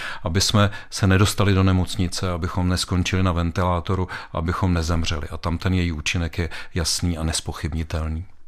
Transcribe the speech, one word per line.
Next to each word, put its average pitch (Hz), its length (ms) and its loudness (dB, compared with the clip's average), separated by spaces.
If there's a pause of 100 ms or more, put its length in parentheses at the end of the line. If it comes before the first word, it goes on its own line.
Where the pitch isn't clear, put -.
(240)
aby 85 180 0
jsme 101 280 4 (200)
se - 180 0
nedostali 98 460 6
do 95 100 4
nemocnice, 92 680 2
abychom 90 380 -2
neskončili 92 540 0
na 92 80 4
ventilátoru, 87 760 0 (260)
abychom 90 400 0
nezemřeli. 80 580 0
A 80 60 -8
tam 85 200 -2
ten 92 160 0
její 87 180 2
účinek 82 460 -2
je 82 120 -2 (260)
jasný 87 420 0
a 80 60 -4
nezpochybnitelný. 80 1040 -4 (220)